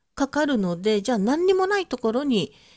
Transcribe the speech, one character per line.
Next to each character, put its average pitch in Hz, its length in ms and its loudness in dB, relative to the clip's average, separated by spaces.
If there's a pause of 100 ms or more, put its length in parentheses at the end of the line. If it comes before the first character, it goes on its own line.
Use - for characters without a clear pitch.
(160)
か 277 120 -2
か 294 180 0
る 285 120 0
の 175 240 -2
で、 208 200 0
じ 220 100 -2
ゃ 247 40 0
あ - 20 0
何 269 280 0
に 381 80 4
も 381 140 0
な 403 120 0
い 359 60 -4
と 262 120 -6
こ 226 160 -2
ろ 262 100 -2
に、 226 300 0 (240)